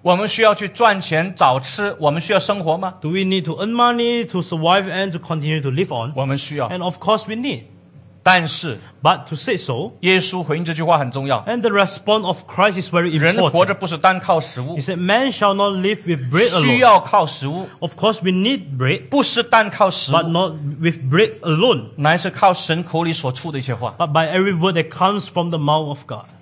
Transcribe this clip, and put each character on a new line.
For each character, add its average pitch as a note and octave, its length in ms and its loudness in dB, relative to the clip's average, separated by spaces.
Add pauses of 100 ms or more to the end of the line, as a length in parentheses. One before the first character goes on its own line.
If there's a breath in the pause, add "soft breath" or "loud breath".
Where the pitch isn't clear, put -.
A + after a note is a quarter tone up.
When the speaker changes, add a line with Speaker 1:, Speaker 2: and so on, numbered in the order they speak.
Speaker 1:
我 F3 140 4
们 G#3 120 -2
需 A3+ 160 0
要 G#3 100 6
去 G#3 140 -4
赚 G#3 340 2
钱 E3 340 -2
找 C3+ 240 4
吃， G3+ 400 -4
我 D3 120 2
们 E3 100 -2
需 - 100 -4
要 G3+ 60 4
生 G3+ 220 0
活 D#3+ 180 -2
吗？ F#3 240 -6
Speaker 2:
Do D3+ 80 -6
we F3+ 120 -2
need F#3+ 240 0
to D#3+ 140 -6
earn G#3 120 -4
money A#3+ 560 2
to F#3 160 -4
survive F3 440 2
and F#3+ 240 -4
to E3 60 -8
continue D#3 440 -4
to C3+ 100 -4
live C3 160 -2
on? C3 280 -6
Speaker 1:
我 C3 100 -2
们 C3+ 120 -2
需 D3 200 -8
要。 B2 120 -2
Speaker 2:
And F3+ 140 -6
of F3+ 160 -6
course G#3+ 280 0
we G#3 80 -8
need. A#3 260 -6 (600)
Speaker 1:
但 F3+ 260 4
是， C#3 300 -6 (260 loud breath)
Speaker 2:
But D#3+ 260 2
to D#3+ 60 -8
say G3 220 -2
so, C#3+ 340 -6 (100)
Speaker 1:
耶 F#3 180 4
稣 F#3 240 -2
回 D3 140 -2
应 F3 80 -4
这 E3 100 -4
句 D#3 80 -4
话 E3 160 4
很 C#3 120 -2
重 C3+ 160 -6
要。 A#2+ 200 0
Speaker 2:
and A#3 140 -4
the A3 100 0
response G3+ 520 0
of F3+ 240 -4
Christ F#3+ 340 2
is - 100 -8
very E3+ 200 0
important. D#3 80 0
Speaker 1:
人 E3+ 320 4
活 E3 140 4
着 F#3+ 80 -2
不 F#3+ 140 -4
是 E3 100 -4
单 F#3 220 4
靠 F3 200 2
食 - 220 -8
物。 C3+ 160 -8
Speaker 2:
He C#3+ 60 -6
said, F3+ 140 -4
"Man G#3+ 340 2
shall G3+ 240 2
not G3+ 180 2
live G3 320 -2
with E3 160 -2 (100)
bread G3+ 200 4
alone." F3+ 120 2
Speaker 1:
需 B3 160 4
要 A3+ 200 8
靠 G3 260 2
食 C3+ 220 -8
物。 F3 200 -6 (120 loud breath)
Speaker 2:
Of E3+ 160 -8
course G#3+ 280 0
we F3+ 80 0
need F#3 460 -2
bread, C3 320 -2
Speaker 1:
不 C#4 140 2
是 - 180 0
单 A3+ 300 4
靠 G3 180 2
食 - 220 -4
物， D3+ 40 2
Speaker 2:
but E3 120 4
not E3+ 260 0 (260)
with D#3+ 180 0 (140)
bread G#3+ 300 2
alone, E3 440 2 (120)
Speaker 1:
乃 D3+ 200 4
是 F3 120 -4
靠 F#3+ 240 4
神 E3+ 300 -2
口 E3+ 200 -2
里 E3 100 -2
所 C#3 180 -4
出 D3+ 200 -10
的 C#3+ 60 -6
一 C3+ 60 -4
些 B2+ 120 -4
话。 A2 220 -8
Speaker 2:
but E3+ 140 0
by D#3+ 160 2
every F#3 280 0
word F3+ 200 0
that D#3+ 140 0
comes G3 420 -2
from F3 180 -4
the E3 100 -4
mouth D3+ 280 0
of D3 200 -10
God. G#2+ 180 -12 (160)